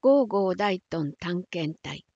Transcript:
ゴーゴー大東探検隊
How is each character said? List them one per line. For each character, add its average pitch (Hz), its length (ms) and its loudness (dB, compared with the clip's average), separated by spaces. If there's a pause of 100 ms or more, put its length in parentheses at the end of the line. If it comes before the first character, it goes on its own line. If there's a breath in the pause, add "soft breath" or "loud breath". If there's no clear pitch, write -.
ゴ 277 220 6
ー 240 60 2
ゴ 196 240 0
ー - 20 0
大 190 340 -2
東 151 300 -4
探 175 320 -6
検 160 320 -6
隊 143 220 -12 (120)